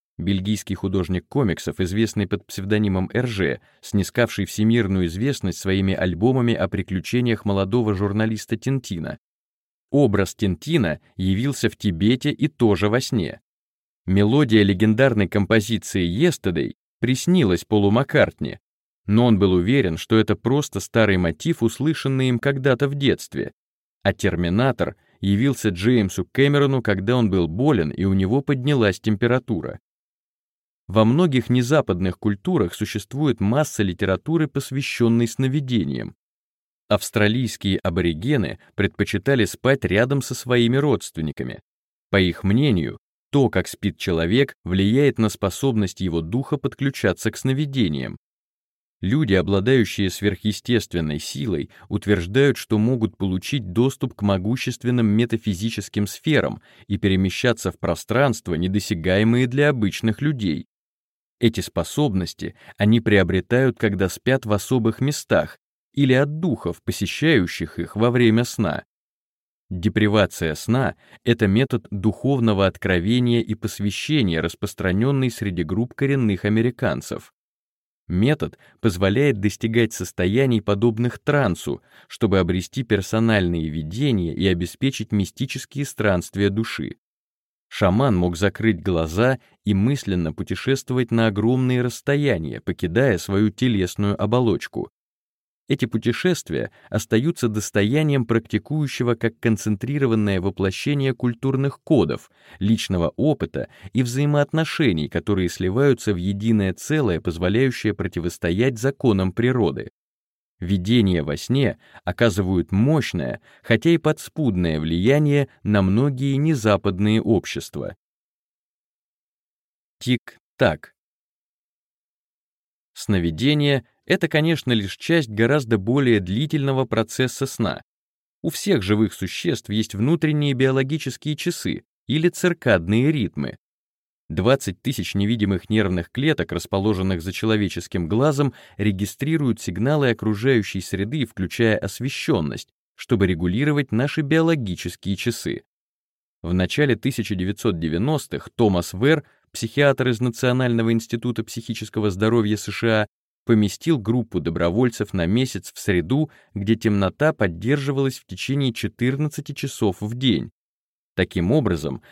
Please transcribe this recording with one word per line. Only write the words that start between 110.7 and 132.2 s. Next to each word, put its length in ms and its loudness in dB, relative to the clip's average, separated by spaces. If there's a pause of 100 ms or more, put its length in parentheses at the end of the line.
во 160 -4
сне 400 -2 (260)
оказывают 640 0
мощное, 680 0 (220)
хотя 260 0
и 80 6
подспудное 800 0
влияние 720 2 (140)
на 180 2
многие 560 0
незападные 840 2
общества. 760 -4 (2000)
Тик-так. 920 -2 (2000)
Сновидение — 920 0 (220)
это, 220 0
конечно, 420 0
лишь 260 0
часть 340 0
гораздо 480 0
более 420 2
длительного 640 -2
процесса 640 -2
сна. 360 -4 (600)
У 80 -4
всех 320 0
живых 300 2
существ 580 -6
есть 240 -2
внутренние 580 0
биологические 800 -2
часы 480 -6 (240)
или 220 2